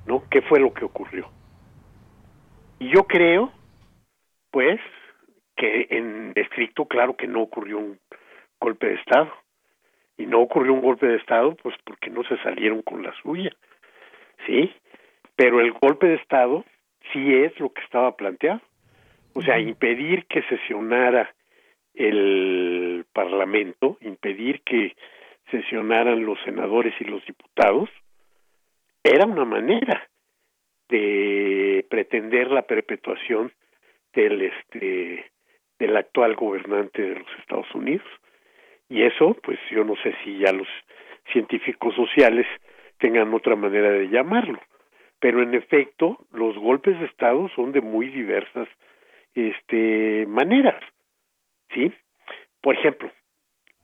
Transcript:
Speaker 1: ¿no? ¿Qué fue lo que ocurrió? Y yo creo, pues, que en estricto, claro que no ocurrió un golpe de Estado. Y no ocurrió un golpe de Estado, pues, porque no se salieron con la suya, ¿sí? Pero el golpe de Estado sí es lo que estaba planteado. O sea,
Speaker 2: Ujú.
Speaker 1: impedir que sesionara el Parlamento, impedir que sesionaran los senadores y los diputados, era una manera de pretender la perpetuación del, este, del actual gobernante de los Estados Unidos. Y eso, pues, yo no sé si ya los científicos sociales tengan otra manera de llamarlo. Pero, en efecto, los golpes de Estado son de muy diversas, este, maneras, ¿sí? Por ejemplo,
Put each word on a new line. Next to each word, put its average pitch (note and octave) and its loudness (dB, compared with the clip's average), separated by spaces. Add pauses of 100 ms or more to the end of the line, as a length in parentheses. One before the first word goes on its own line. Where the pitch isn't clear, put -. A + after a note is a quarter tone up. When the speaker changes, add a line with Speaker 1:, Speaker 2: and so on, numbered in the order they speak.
Speaker 1:
¿no? C3+ -2
¿Qué C3+ 4
fue D3 4
lo C3 2
que - -8
ocurrió? - -12 (1500)
Y B2+ -10
yo F#3+ 8
creo, F3 2 (1000)
pues, D3 2 (760)
que A2+ -2
en A2 -6
estricto, A#2 -4
claro B2+ 0
que - -8
no G#2 -2
ocurrió G#2+ -8
un G2+ -10 (640)
golpe A2+ -2
de G2 0
Estado. D3 2 (840)
Y G#2+ -10
no A2+ 4
ocurrió B2+ 2
un C3 0
golpe C3 2
de A#2 2
Estado, B2+ 0
pues, A#2+ -8 (100)
porque - -14
no G#2+ -6
se B2 -4
salieron A2 -4
con - -10
la F2+ -10 (100)
suya, F3+ -6 (960)
¿sí? D3+ 2 (680)
Pero A#2+ 6
el A#2 2
golpe D3+ 4
de D#3+ 4
Estado C3 0 (480)
sí C#3 2
es D3 4
lo C#3 -4
que - -14
estaba B2 0
planteado. A#2+ -2 (720)
O B2+ -6
sea, A#2+ 2
Speaker 2:
Ujú. A2 -2
Speaker 1:
impedir C3+ -2
que - -2
sesionara A#2+ 0 (600)
el F#2 0
Parlamento, G2 -2
impedir A2 -8
que A2+ -2 (540)
sesionaran A2+ -2
los G#2 -4
senadores G#2+ -2
y - -10
los G2+ -10
diputados, G#2+ 0 (1120)
era C#3+ 6
una E3+ -2
manera D3+ -2 (800)
de G2+ 0
pretender A#2 -2
la C3+ 2
perpetuación A2 -6 (600)
del, G#2 2
este, F#2 -8 (480)
del G#2+ 2
actual A2 2
gobernante G2+ -4
de F#2+ -4
los - -20 (120)
Estados - -8
Unidos. C3 -4 (840)
Y A2+ 0
eso, D#3 4
pues, - -6 (120)
yo G#2+ 0
no G#2+ -2
sé G2+ -4 (100)
si G2+ -10
ya F#2+ 4
los F#2+ -6 (680)
científicos A#2+ -2
sociales A#2 4 (520)
tengan A2+ 2
otra A#2 0
manera G#2 2
de G2 0
llamarlo. D#3 0 (640)
Pero, B2 2
en A#2+ 0
efecto, D#3 0 (140)
los A2+ -2
golpes C3+ 2
de E3 -6
Estado C3 0
son B2+ -4
de C#3 2
muy A2 -4
diversas, A2 -6 (680)
este, A2 0
maneras, F3 2 (880)
¿sí? C#3+ -2 (680)
Por C3+ 0
ejemplo, - -2 (720)